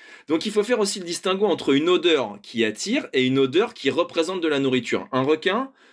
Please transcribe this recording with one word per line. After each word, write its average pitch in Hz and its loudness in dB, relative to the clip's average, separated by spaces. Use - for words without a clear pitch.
Donc 160 0
il 208 -4
faut 208 2
faire 233 0
aussi 202 -2
le 175 -10
distinguo 190 -2
entre 156 2
une 151 2
odeur 156 2
qui 113 -2
attire 202 -4
et 131 2
une 131 2
odeur 143 2
qui - -4
représente 170 -2
de 165 0
la 147 0
nourriture. 127 0
Un 127 0
requin, 185 0